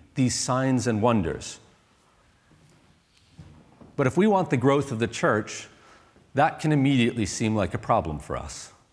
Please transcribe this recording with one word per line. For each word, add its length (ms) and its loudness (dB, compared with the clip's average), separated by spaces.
these 200 0
signs 520 0
and 140 0
wonders. 580 0
But 120 2
if 100 0
we 100 4
want 220 2
the 80 2
growth 340 2
of 80 -4
the 80 0
church, 600 -2
that 260 0
can 120 0
immediately 540 2
seem 300 -2
like 180 0
a 40 -4
problem 420 -2
for 160 -8
us. 360 -12